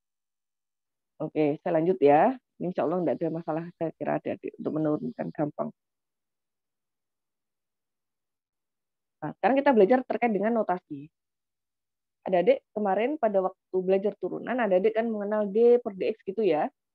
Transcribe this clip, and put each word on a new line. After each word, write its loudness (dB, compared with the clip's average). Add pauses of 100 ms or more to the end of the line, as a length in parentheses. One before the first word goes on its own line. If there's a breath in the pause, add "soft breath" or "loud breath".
(1200)
Oke, -2
saya -2
lanjut 0
ya. 4 (240)
Insya -4
Allah -2
nggak -2
ada -4
masalah, -6 (100)
saya -6
kira, -4
Adik-adik, -10
untuk -6
menurunkan -4
gampang. -6 (3500)
Nah, -8 (100)
sekarang 2
kita 4
belajar 6
terkait -2
dengan 0
notasi. -6 (1120)
Adik-adik, 2
kemarin -2
pada 0
waktu -8
belajar 0
turunan, -6
adik-adik 2
kan 0
mengenal -2
D 6
per -6
D -4
X -20
gitu -6
ya? 2 (240)